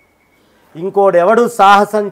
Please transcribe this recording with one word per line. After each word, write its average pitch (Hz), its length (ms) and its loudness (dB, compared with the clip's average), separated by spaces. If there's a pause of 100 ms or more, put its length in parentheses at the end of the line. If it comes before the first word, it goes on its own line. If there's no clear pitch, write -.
(760)
ఇంకోడు 190 420 0
ఎవడు 220 300 0
సాహసం 202 640 0